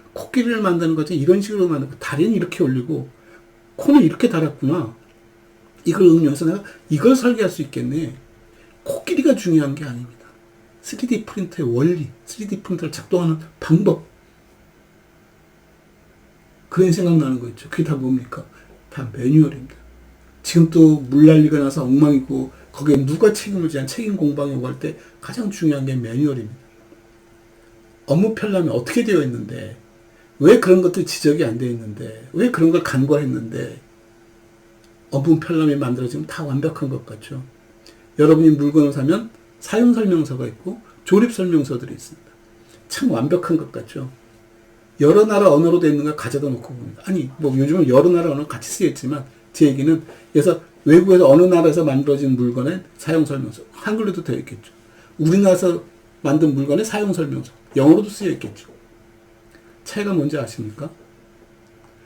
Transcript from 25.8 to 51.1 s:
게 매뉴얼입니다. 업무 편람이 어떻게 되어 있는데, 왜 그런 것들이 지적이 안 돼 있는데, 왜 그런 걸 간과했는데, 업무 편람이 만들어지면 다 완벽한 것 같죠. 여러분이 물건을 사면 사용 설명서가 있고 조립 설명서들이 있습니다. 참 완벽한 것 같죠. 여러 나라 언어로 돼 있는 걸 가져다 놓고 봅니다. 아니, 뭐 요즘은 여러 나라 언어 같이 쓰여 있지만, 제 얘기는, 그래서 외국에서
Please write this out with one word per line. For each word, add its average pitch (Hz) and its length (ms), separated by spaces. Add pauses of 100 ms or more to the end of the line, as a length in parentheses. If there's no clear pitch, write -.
게 131 100
매뉴얼입니다. 120 600 (1500)
업무 202 300
편람이 185 340
어떻게 127 340
되어 180 200
있는데, 113 540 (600)
왜 196 220
그런 185 220
것들이 180 240
지적이 151 400
안 113 120
돼 123 120
있는데, 110 640
왜 233 180
그런 165 200
걸 170 120
간과했는데, 135 960 (1300)
업무 156 280
편람이 156 380
만들어지면 127 500
다 - 160
완벽한 143 460
것 131 160
같죠. 127 360 (800)
여러분이 156 320
물건을 143 400
사면 147 380 (300)
사용 240 340
설명서가 156 540
있고 196 340 (240)
조립 226 280
설명서들이 139 600
있습니다. - 360 (600)
참 247 220
완벽한 156 460
것 143 140
같죠. 131 400 (880)
여러 185 240
나라 202 260
언어로 165 280
돼 160 100
있는 147 140
걸 151 120
가져다 139 320
놓고 123 260
봅니다. 120 320
아니, 170 320
뭐 139 200
요즘은 151 300
여러 143 220
나라 170 220
언어 143 160
같이 - 220
쓰여 170 200
있지만, 131 360 (260)
제 151 160
얘기는, 143 340 (300)
그래서 156 300 (240)
외국에서 180 440